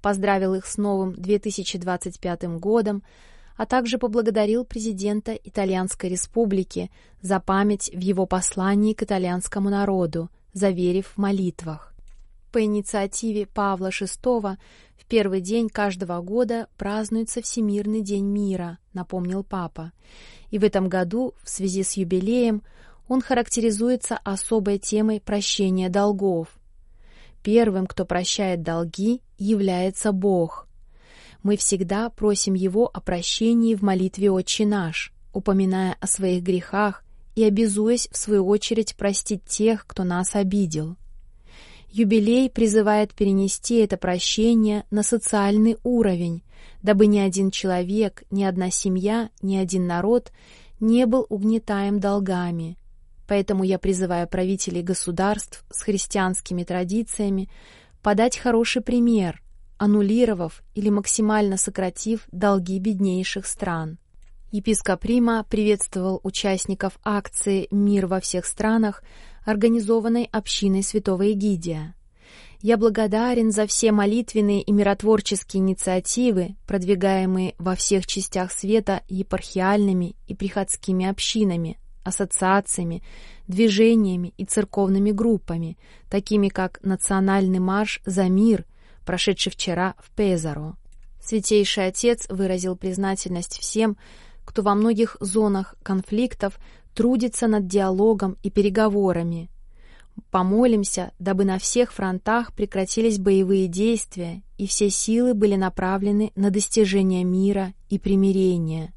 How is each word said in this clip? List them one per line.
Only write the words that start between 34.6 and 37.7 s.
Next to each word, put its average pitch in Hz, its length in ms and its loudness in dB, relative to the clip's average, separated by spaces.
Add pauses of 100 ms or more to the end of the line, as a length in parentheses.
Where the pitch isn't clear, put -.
наш", 196 460 -2 (220)
упоминая 190 680 0
о 190 80 -8
своих 185 360 0
грехах 196 600 -2 (320)
и 220 80 4
обязуясь, 214 680 2